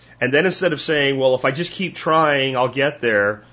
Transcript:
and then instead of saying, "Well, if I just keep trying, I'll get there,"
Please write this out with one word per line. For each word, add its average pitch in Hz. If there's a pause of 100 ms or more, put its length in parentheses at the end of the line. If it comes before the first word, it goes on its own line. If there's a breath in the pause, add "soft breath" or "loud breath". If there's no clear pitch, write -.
(220 soft breath)
and 127
then 151
instead 180
of 143
saying, 139
"Well, 131
if 127
I 135
just 165
keep 180
trying, 147
I'll 127
get 139
there," 107